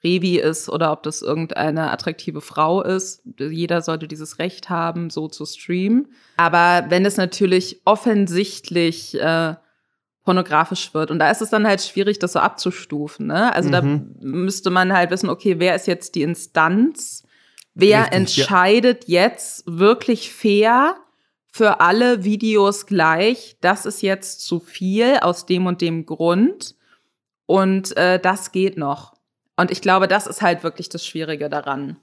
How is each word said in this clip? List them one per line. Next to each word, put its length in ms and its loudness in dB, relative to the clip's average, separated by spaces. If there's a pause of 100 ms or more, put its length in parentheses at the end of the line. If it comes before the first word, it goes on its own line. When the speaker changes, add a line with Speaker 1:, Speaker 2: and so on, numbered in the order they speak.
Speaker 1:
Revi 380 0
ist 280 -4
oder 220 -2
ob 140 -6
das 180 -8
irgendeine 680 -4
attraktive 480 -10
Frau 420 -2
ist. 400 -6 (160)
Jeder 440 -4
sollte 260 -6
dieses 320 -14
Recht 300 -8
haben, 380 -4
so 200 -8
zu 180 -12
streamen. 640 -2 (280)
Aber 540 4
wenn 140 4
es 120 0
natürlich 680 0
offensichtlich, 1400 0
äh, 340 0 (720)
pornografisch 680 0
wird, 160 -2
und 80 -2
da 120 4
ist 120 0
es 80 -6
dann 160 2
halt 140 2
schwierig, 380 -2
das 140 -4
so 80 0
abzustufen, 880 -4
ne? 260 0
Also 160 0
da 120 2
Speaker 2:
Mhm. 380 -2
Speaker 1:
müsste 500 -4
man 220 2
halt 180 2
wissen, 200 -2
okay, 280 0
wer 180 2
ist 100 -6
jetzt 280 -4
die 80 -2
Instanz? 1000 0 (520)
Wer 260 6
Speaker 2:
Richtig, 100 0
ja. 60 0 (280)
Speaker 1:
entscheidet 640 4
jetzt 600 0
wirklich 680 2
fair 640 2 (560)
für 280 2
alle 420 4
Videos 640 2
gleich, 760 0
das 240 0
ist 180 -6
jetzt 440 -4
zu 140 -4
viel 600 0
aus 260 -2
dem 200 0
und 140 -2
dem 260 -2
Grund 680 0 (680)
und, 500 2
äh, 240 2
das 320 -4
geht 260 -2
noch. 360 -8 (420)
Und 160 0
ich 100 -8
glaube, 240 2
das 220 0
ist 140 -8
halt 200 0
wirklich 280 -10
das 140 -12
Schwierige 460 -8
daran. 520 -8